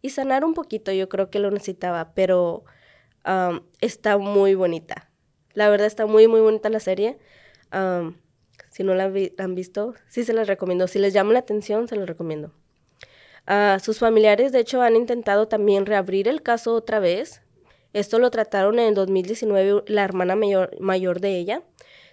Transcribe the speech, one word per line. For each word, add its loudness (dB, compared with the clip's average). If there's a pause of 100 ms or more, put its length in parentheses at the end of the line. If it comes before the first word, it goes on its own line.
y -8
sanar -2
un -2
poquito, -8
yo -2
creo -4
que -4
lo -2
necesitaba, -6
pero, 0 (600)
am, -2 (160)
está 0
muy 2
bonita. -4 (440)
La 2
verdad 4
está -2
muy, 8
muy 4
bonita 2
la -2
serie. -4 (520)
Am, -4 (500)
si -10
no 0
la 0
vi-, -4
la -8
han -6
visto, -8 (140)
sí -6
se -4
las 0
recomiendo. -2
Si -4
les 2
llama 2
la 4
atención, -4
se -12
los -6
recomiendo. -10 (920)
Ah, 2
sus -4
familiares, 4
de 2
hecho, -2
han 4
intentado 0
también 2
reabrir -2
el -2
caso -2
otra -2
vez. -2 (500)
Esto 0
lo 4
trataron 0
en 2
el 2
dos 0
mil 0
diecinueve, 0
la 0
hermana -2
mayor, 0 (100)
mayor -2
de -2
ella, -6 (500)